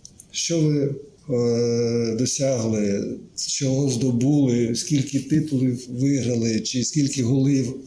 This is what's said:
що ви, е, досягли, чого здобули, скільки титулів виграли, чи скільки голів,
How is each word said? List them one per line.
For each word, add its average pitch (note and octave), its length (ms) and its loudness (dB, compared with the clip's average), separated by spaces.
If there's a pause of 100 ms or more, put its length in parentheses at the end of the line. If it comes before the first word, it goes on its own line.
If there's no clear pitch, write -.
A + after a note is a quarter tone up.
(320)
що - 280 -2
ви, D3 360 2 (340)
е, A#2 880 0
досягли, A2+ 1000 0 (300)
чого C3+ 420 0
здобули, B2 840 2
скільки C3+ 440 -2
титулів C3 720 0
виграли, A#2+ 680 0
чи A#2+ 240 -4
скільки C#3 400 0
голів, C3+ 520 2 (120)